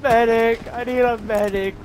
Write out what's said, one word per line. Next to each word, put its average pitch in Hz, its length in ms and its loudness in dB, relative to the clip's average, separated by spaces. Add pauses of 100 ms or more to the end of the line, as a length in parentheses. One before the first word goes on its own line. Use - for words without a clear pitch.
Medic! 233 580 2 (140)
I 240 100 -8
need 247 180 -2
a 240 180 2
medic! 208 640 -2